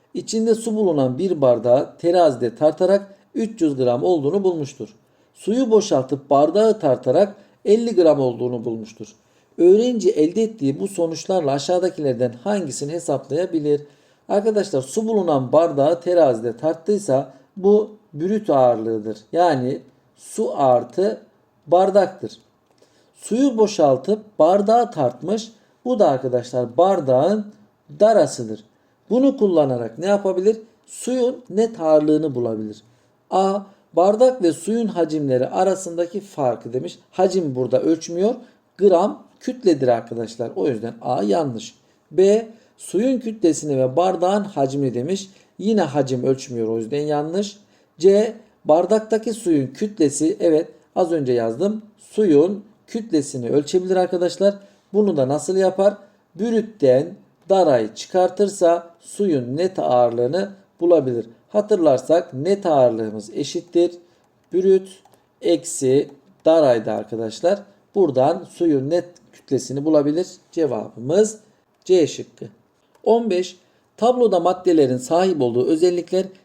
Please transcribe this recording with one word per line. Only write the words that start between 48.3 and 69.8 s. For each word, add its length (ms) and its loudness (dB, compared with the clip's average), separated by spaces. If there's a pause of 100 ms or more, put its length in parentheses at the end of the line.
Bardaktaki 680 0
suyun 340 0
kütlesi. 720 -2
Evet 280 2 (280)
az 160 0
önce 200 -2
yazdım. 500 -2 (160)
Suyun 640 0 (220)
kütlesini 640 -6
ölçebilir 460 0
arkadaşlar. 580 0 (380)
Bunu 240 0
da 120 0
nasıl 280 -4
yapar? 380 2 (400)
Brütten 800 0 (340)
darayı 460 2
çıkartırsa 960 0 (100)
suyun 560 -2
net 220 -4
ağırlığını 720 0 (300)
bulabilir. 460 2 (220)
Hatırlarsak 840 0
net 320 -4
ağırlığımız 680 0
eşittir 560 -2 (640)
brüt 360 2 (540)
eksi 640 0 (360)
daraydı 460 4
arkadaşlar. 680 -4 (360)
Buradan 560 2
suyun 400 0
net 140 0 (280)
kütlesini 520 -6